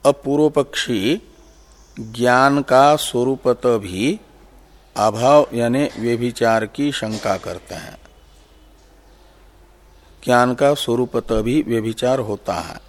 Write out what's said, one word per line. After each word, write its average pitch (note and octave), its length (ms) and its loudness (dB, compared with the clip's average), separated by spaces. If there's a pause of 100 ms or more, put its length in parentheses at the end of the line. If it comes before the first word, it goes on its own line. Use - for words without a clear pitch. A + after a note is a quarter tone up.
अब C#3+ 220 4
पूर्व D3 260 2
पक्षी B2+ 680 -2 (760)
ज्ञान B2 640 2
का C#3 340 6
स्वरूपतः B2 840 -2
भी G2+ 400 -4 (760)
अभाव A#2 580 4
यानी A#2+ 440 0
व्यभिचार A#2 680 0
की C#3+ 260 -4
शंका G#2+ 460 -4
करते F2+ 360 -12
हैं, - 220 -16 (2250)
ज्ञान B2 320 4
का C#3+ 200 2
स्वरूपतः A#2 680 -2
भी B2 220 0
व्यभिचार A2+ 580 -2
होता G#2 340 -6
है E2 340 -10